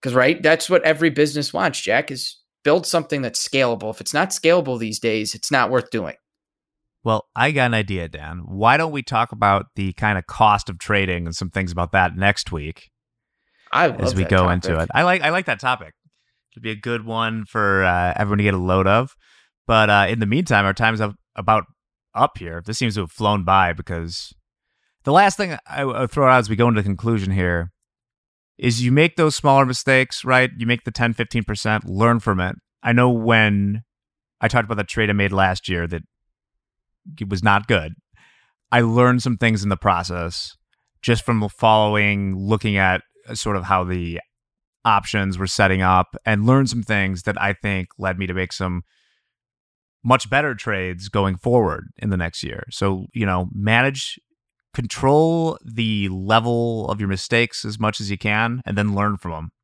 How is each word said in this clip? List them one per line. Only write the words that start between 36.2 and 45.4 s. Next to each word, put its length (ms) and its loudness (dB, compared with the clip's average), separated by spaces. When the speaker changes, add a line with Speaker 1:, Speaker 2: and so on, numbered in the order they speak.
Speaker 2:
it 80 -8
was 140 -4
not 240 2
good, 260 0
I 100 4
learned 400 4
some 160 -2
things 260 2
in 60 0
the 80 0
process 800 -4
just 200 0
from 260 0
following, 840 2
looking 420 -2
at, 240 2
uh, 60 -10
sort 220 -4
of 80 -6
how 180 2
the 360 -6
options 540 0
were 100 -4